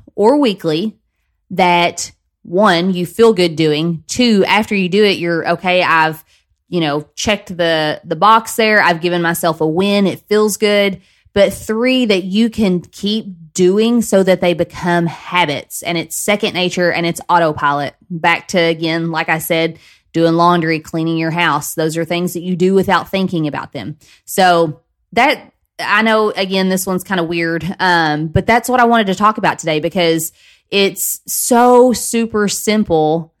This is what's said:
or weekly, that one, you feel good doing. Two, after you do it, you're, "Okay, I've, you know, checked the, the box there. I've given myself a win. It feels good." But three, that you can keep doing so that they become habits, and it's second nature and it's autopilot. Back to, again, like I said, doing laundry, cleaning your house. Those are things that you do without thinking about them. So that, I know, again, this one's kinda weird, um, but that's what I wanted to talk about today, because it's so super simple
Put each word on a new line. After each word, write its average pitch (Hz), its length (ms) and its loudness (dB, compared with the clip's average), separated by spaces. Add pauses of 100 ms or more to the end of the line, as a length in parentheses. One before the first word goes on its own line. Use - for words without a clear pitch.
(140)
or 233 220 2
weekly, 196 600 -2 (500)
that 175 640 0 (300)
one, 185 500 2
you 180 140 -2
feel 226 260 4
good 175 240 0
doing. 156 500 -2
Two, 226 400 2
after 214 280 0
you 185 160 -2
do 208 120 2
it, 202 140 2
you're, 170 360 -4
"Okay, 180 300 0
I've, 156 400 2 (460)
you 175 120 -2
know, 147 260 -2 (100)
checked 202 400 -4
the, 160 480 -2
the 165 120 -6
box 220 400 2
there. 214 260 2
I've 165 180 2
given 175 220 -2
myself 170 400 -2
a 156 40 0
win. 196 400 0
It 151 220 -4
feels 208 300 0
good." 202 420 0 (320)
But 190 200 2
three, 247 520 -2
that 196 180 0
you 202 260 0
can 190 320 0
keep 208 460 -8 (280)
doing 214 480 2
so 196 200 2
that 185 180 2
they 175 140 2
become 170 520 -2
habits, 156 760 -4
and 170 160 -6
it's - 240 -8
second 208 320 -2
nature 175 380 -2
and 170 140 -2
it's 165 220 -4
autopilot. 151 680 0 (120)
Back 170 400 -2
to, 185 120 0
again, 165 500 -2
like 160 180 -4
I 160 100 -2
said, 160 400 -2 (340)
doing 165 220 2
laundry, 170 440 2
cleaning 165 380 -6
your 160 160 -4
house. 156 420 -2
Those 160 220 -2
are 165 80 -4
things 175 300 -4
that 170 80 -8
you 185 120 -4
do 185 200 0
without 180 340 0
thinking 180 400 -2
about 143 240 -10
them. 127 240 -12 (300)
So 170 560 2 (300)
that, 247 400 0 (280)
I 202 220 0
know, 220 340 2
again, 190 320 -2
this 185 180 -2
one's 180 160 -4
kinda 175 220 -4
weird, 165 560 -4
um, 165 480 2
but 160 180 -2
that's 233 220 2
what 247 100 2
I 240 60 6
wanted 233 240 2
to 185 80 -2
talk 208 220 2
about 185 200 -2
today, 156 220 -2
because 165 500 0 (400)
it's - 560 -2
so 247 640 4
super 220 540 -2
simple 165 920 -2